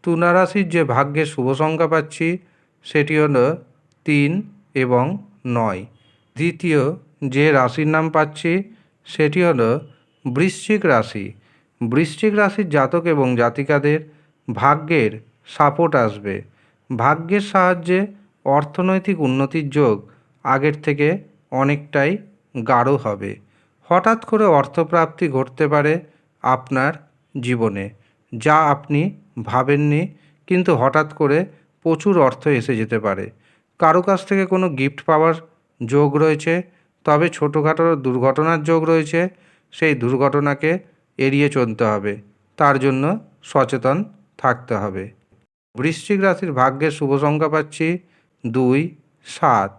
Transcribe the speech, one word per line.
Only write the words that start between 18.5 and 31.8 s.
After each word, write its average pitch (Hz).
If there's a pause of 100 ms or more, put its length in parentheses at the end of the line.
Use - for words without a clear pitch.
উন্নতির 139
যোগ 131 (480)
আগের 139
থেকে 147 (440)
অনেকটাই 143 (420)
গাঢ় 127
হবে। 101 (580)
হঠাৎ 208
করে 220
অর্থপ্রাপ্তি 165
ঘটতে 135
পারে 147 (520)
আপনার 131 (420)
জীবনে, 113 (480)
যা 151 (140)
আপনি 147 (420)
ভাবেননি, 143 (460)
কিন্তু 185
হঠাৎ 139
করে 147 (460)